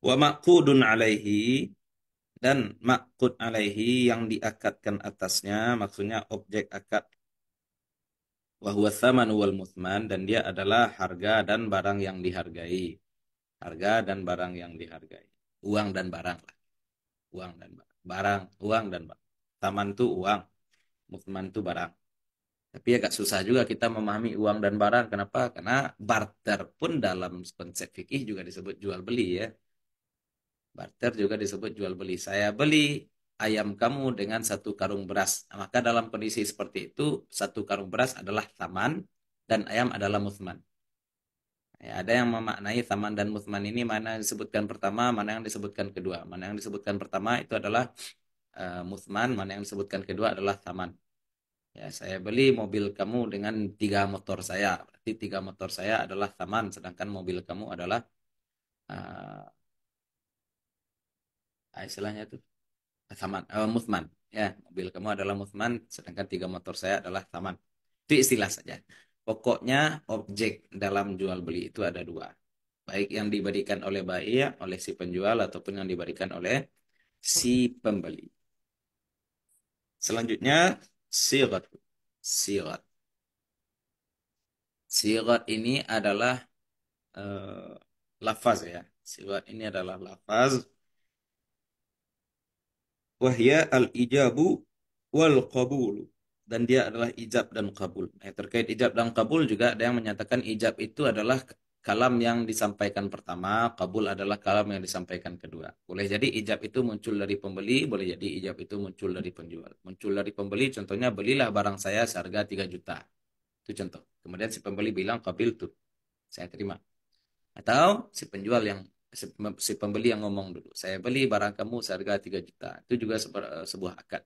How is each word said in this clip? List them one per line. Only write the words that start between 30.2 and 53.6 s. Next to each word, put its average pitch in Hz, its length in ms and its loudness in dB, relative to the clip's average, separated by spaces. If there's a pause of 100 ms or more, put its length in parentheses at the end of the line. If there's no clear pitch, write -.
Barter - 400 -4
juga 104 260 2
disebut 101 360 -4
jual 95 220 -4
beli. 92 200 -6
Saya 101 320 0
beli 143 560 2 (360)
ayam 107 240 2 (120)
kamu 131 400 2
dengan 110 240 -2
satu 107 320 -4
karung 98 320 -2
beras. 98 400 0
Nah, - 160 -16
maka 120 140 0 (100)
dalam 117 240 2
kondisi 107 320 -2
seperti - 340 -6 (140)
itu, - 320 0 (160)
satu 101 280 -4
karung 98 200 -2
beras 117 320 0
adalah 101 240 -2 (140)
taman 95 340 -2 (560)
dan 110 120 4 (120)
ayam 120 240 2
adalah 101 240 0
muthman. 98 400 -8 (1200)
Ya, 55 200 -14
ada 98 180 2
yang 123 160 4
memaknai 110 540 -2
taman 104 300 0
dan 101 160 0
muthman 101 360 -4
ini 120 220 -2
mana 110 240 -4
yang 110 80 -8
disebutkan 107 460 -2
pertama, 101 320 -2 (100)
mana 107 240 -2
yang 113 120 -8
disebutkan 101 480 -6
kedua. 92 340 -6
Mana 90 180 -10
yang 107 120 -8
disebutkan 101 420 -6
pertama 98 280 -4 (140)
itu - 160 -8
adalah, 113 240 0 (760)
eh, 90 300 -8
muthman, 101 380 -2 (100)
mana 98 180 -6
yang 101 100 -8
disebutkan 98 420 -6
kedua 101 280 0
adalah 98 240 0
taman. 90 300 -8 (840)
Ya, - 100 -14 (140)
saya 95 160 -8 (100)
beli 117 160 4 (180)
mobil 104 240 -2 (120)
kamu 107 220 -2 (140)
dengan 104 220 -4 (260)